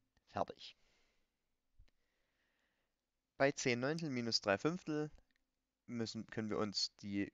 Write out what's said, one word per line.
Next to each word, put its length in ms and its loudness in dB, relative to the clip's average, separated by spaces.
fertig. 480 -4
Bei 140 6
zehn 300 2
Neuntel 300 0
minus 300 0
drei 180 4
Fünftel 520 -2
müssen, 400 -4
können 220 -4
wir 80 2
uns 400 0
die 360 -2